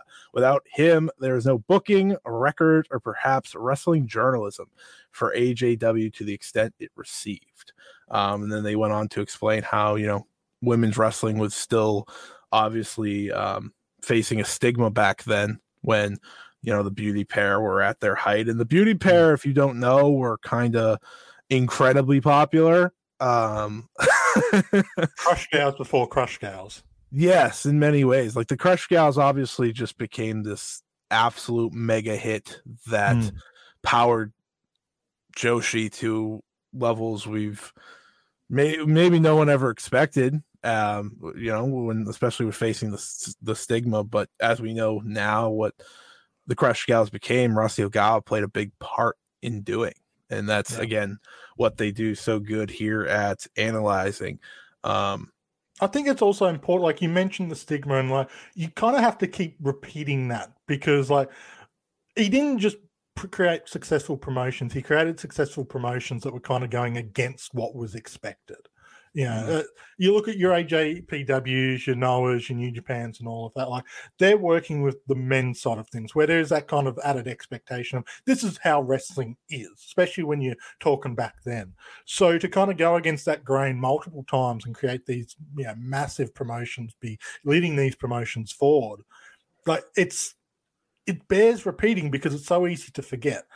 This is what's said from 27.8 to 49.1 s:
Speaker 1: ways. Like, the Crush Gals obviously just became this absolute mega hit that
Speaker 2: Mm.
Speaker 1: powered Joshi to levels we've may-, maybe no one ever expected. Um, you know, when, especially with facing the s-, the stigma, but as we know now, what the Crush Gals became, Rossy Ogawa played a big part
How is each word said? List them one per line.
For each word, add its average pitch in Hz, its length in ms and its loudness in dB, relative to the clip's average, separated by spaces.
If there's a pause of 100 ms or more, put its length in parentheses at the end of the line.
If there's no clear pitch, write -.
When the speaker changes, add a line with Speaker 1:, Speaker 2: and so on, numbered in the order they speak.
Speaker 1:
ways. 127 320 2
Like, 117 140 -2
the 135 80 -2
Crush 180 300 2
Gals 156 300 4
obviously 139 540 0
just 113 260 -8
became 110 460 -6
this - 400 -10 (260)
absolute 117 640 0
mega 110 460 -2
hit 110 440 -8 (260)
that 110 280 2
Speaker 2:
Mm. 110 160 0 (520)
Speaker 1:
powered 117 500 2 (1000)
Joshi 113 600 0
to 110 500 -4 (300)
levels 113 520 -2
we've 107 460 -6 (760)
may-, 156 360 2
maybe 170 340 6
no 156 180 6
one 151 120 6
ever 135 200 4
expected. 139 760 0 (220)
Um, 104 720 -4
you 113 160 -6
know, 110 140 -2
when, 113 420 -2
especially 117 380 -2
with 104 100 -4
facing 110 360 -4
the 101 60 -8
s-, - 440 -12
the 110 120 -4
stigma, 113 520 -2
but 107 240 -2 (100)
as 117 220 2
we 113 120 -6
know 110 300 -2
now, 107 460 0
what 107 240 -2 (720)
the 127 80 -4
Crush 123 300 2
Gals 113 240 2
became, 120 420 0
Rossy 110 340 0
Ogawa 107 400 2
played 107 200 -2
a - 20 -4
big 104 320 -6
part - 380 -2 (240)